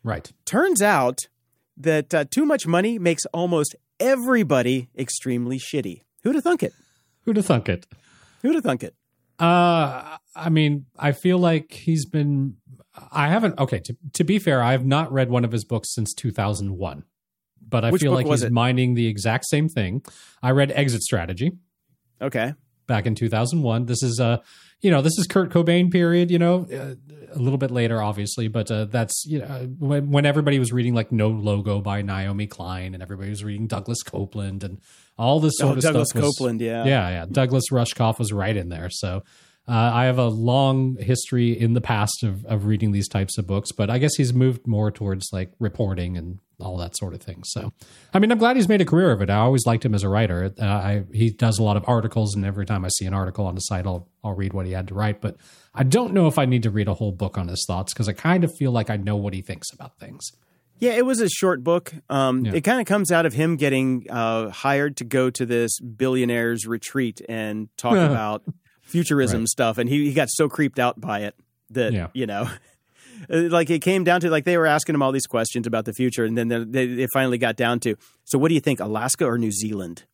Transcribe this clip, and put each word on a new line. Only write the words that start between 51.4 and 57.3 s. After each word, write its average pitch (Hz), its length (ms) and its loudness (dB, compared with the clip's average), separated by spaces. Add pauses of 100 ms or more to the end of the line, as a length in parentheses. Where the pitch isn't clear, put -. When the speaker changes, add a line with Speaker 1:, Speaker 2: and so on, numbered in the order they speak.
Speaker 1:
a 113 40 4
lot 104 140 2
of 101 100 -2
articles, 110 480 0
and 98 100 -2
every 98 200 -4
time 92 200 -2
I 90 40 -4
see - 160 -4
an 92 80 -2
article 95 340 -2
on 90 80 -4
the 92 60 -8
site, 92 240 -4
I'll, 90 220 -6 (160)
I'll 104 100 -4
read 98 200 -4
what 92 120 -4
he 92 60 -6
had 92 180 -6
to 95 40 -12
write. 104 260 -2
But - 160 -6 (380)
I - 100 0
don't 190 300 2
know 185 140 6
if 147 100 2
I 139 80 4
need 127 180 2
to 113 60 0
read 101 180 0
a 98 60 0
whole 104 180 -2
book 95 260 -4